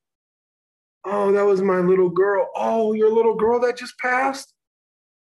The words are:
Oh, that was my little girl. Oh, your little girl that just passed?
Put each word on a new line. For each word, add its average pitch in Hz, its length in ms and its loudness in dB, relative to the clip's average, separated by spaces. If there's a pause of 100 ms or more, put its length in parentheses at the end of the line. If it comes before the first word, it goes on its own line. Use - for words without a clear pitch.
(1040)
Oh, 202 280 -2
that 202 140 2
was 190 160 2
my 190 180 0
little 185 300 2
girl. 190 440 0
Oh, 220 380 -2
your 220 180 2
little 226 240 2
girl 226 260 0
that 240 160 -2
just - 220 -16
passed? 262 560 -4 (720)